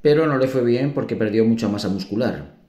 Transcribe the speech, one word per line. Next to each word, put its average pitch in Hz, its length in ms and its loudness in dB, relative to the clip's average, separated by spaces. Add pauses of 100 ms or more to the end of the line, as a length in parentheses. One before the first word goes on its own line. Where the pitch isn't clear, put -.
Pero 151 240 4
no 139 120 0
le 131 100 2
fue 131 160 0
bien 127 300 0
porque 117 220 -4
perdió 110 280 2
mucha 113 240 2
masa 104 200 -4
muscular. 98 680 -4 (120)